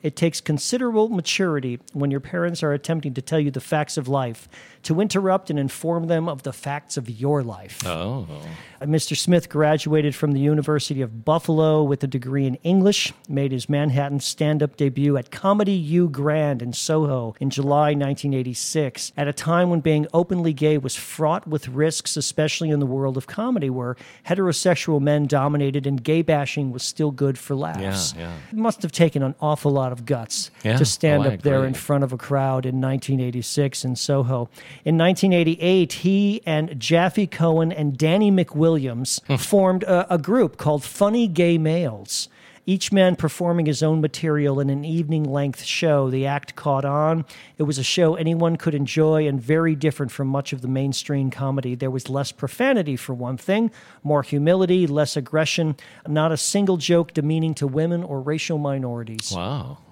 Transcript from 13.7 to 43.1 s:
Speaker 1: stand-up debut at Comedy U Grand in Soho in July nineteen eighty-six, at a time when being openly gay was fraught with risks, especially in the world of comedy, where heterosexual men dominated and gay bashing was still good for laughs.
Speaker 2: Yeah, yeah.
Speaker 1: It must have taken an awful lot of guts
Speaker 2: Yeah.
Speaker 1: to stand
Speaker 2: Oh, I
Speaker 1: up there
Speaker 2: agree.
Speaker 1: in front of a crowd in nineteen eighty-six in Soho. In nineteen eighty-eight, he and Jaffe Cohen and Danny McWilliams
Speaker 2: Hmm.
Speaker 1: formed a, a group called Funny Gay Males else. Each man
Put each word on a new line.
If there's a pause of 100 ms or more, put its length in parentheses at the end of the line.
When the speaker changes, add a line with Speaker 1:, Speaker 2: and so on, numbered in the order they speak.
Speaker 1:
stand-up
debut
at
Comedy
U
Grand
in
Soho
in
July
nineteen
eighty-six,
at
a
time
when
being
openly
gay
was
fraught
with
risks,
especially
in
the
world
of
comedy,
where (320)
heterosexual
men
dominated
and
gay
bashing
was
still
good
for
laughs.
Speaker 2:
Yeah,
yeah. (200)
Speaker 1:
It
must
have
taken
an
awful
lot
of
guts (120)
Speaker 2:
Yeah.
Speaker 1:
to
stand
Speaker 2:
Oh,
I
Speaker 1:
up
there
Speaker 2:
agree.
Speaker 1:
in
front
of
a
crowd
in
nineteen
eighty-six
in
Soho. (340)
In
nineteen
eighty-eight,
he
and
Jaffe
Cohen
and
Danny
McWilliams (640)
Speaker 2:
Hmm.
Speaker 1:
formed
a,
a
group
called
Funny
Gay
Males
else. (400)
Each
man